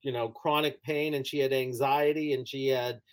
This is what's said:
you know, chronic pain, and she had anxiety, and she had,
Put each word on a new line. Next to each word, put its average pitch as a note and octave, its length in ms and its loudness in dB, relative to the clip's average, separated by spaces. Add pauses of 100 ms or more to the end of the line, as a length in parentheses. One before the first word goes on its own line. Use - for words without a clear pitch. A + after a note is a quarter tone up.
you C#3 100 -4
know, A#2 160 -2
chronic D3+ 540 0
pain, D3+ 320 -2
and C3+ 120 -2
she D3 120 -6
had C3+ 140 2
anxiety, C#3 800 2
and B2+ 140 -4
she C3+ 200 -2
had, B2 320 0 (120)